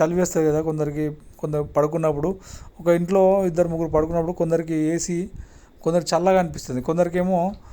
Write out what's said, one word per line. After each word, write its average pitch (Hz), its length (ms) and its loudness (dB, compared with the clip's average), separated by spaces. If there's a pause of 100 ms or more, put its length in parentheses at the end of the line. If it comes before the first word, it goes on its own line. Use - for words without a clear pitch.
చలి 165 120 2
వేస్తుంది 175 340 2
కదా 151 140 2
కొందరికి, 151 540 -4 (220)
కొందరు 151 240 -4
పడుకున్నప్పుడు, 151 760 0 (420)
ఒక 165 80 -4
ఇంట్లో 185 580 4
ఇద్దరు 170 220 2
ముగ్గురు 165 200 -2
పడుకున్నప్పుడు 160 440 0
కొందరికి 165 420 -2
ఏసీ 165 540 -2 (540)
కొందరికి 170 340 0
చల్లగా 185 220 4
అనిపిస్తుంది, 147 440 -4
కొందరికేమో 180 720 0 (180)